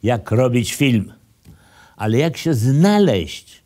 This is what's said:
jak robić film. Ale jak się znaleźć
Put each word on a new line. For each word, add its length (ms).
jak 280
robić 440
film. 380
Ale 220
jak 180
się 180
znaleźć 1120